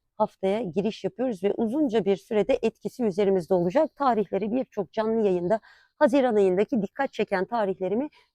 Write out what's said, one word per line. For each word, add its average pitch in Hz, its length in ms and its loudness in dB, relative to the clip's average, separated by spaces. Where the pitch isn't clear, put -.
haftaya 208 460 -2
giriş 190 420 -4
yapıyoruz 226 380 -4
ve 202 140 0
uzunca 226 480 0
bir 190 120 2
sürede 214 460 0
etkisi 226 420 -4
üzerimizde 190 500 2
olacak. 185 420 0
Tarihleri 208 560 -2
birçok 233 400 -6
canlı 220 340 0
yayında 180 340 0
Haziran 254 360 4
ayındaki 196 480 2
dikkat 185 300 -6
çeken 196 320 -2
tarihlerimi 202 640 -2